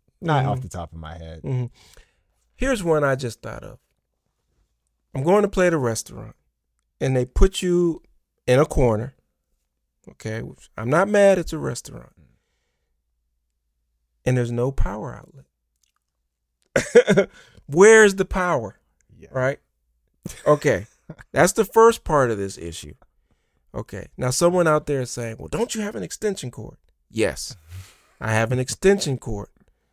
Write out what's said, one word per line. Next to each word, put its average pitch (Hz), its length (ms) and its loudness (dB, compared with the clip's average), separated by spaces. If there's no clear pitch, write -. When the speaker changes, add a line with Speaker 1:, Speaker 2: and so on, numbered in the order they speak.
Speaker 1:
not 151 220 0
Speaker 2:
Mm-hmm. 104 80 -2
Speaker 1:
off 131 100 -4
the 131 80 -12
top 85 220 -12
of 82 60 -16
my 80 200 -14
head. 80 240 -16
Speaker 2:
Mm-hmm. 123 240 -4
Here's 254 260 -2
one 156 220 2
I 135 120 0
just 127 260 -10
thought 110 220 -14
of. - 140 -18
I'm 135 100 -4
going 196 180 4
to 202 60 0
play 190 180 0
at 170 80 2
a 156 40 0
restaurant, 113 580 -6
and 131 160 -2
they 127 100 0
put - 340 2
you 175 420 0
in 127 140 4
a 156 40 4
corner. 123 500 -2
Okay, 110 340 -10
which - 360 -18
I'm 113 100 -6
not 170 200 2
mad, 202 300 6
it's 165 140 -8
a 156 60 -8
restaurant. - 540 -10
And 127 140 0
there's 120 140 -4
no 120 200 -2
power 185 420 -4
outlet. 131 300 -20
<laughs> - 520 4
Where's 202 500 8
the 190 80 -2
power? 165 540 -4
Speaker 1:
Yeah. - 140 -20
Speaker 2:
Right? 131 280 -2
Okay. 135 400 2
Speaker 1:
<laughs> - 240 -20
Speaker 2:
That's 151 200 4
the 220 120 0
first 226 400 4
part 139 260 2
of 107 80 -4
this 98 200 -8
issue. 82 360 -12
Okay. - 420 -12
Now, 127 140 -4
someone 175 360 2
out 151 200 0
there 143 160 -4
is 120 80 -8
saying, 117 280 -10
"Well, - 100 -14
don't - 260 -6
you 220 80 -6
have 208 140 -6
an 202 60 -10
extension 196 480 -6
cord?" - 260 -18
Yes, 107 460 -4
I 110 120 -4
have 113 200 0
an 127 60 -2
extension 196 600 0
cord. 104 300 -10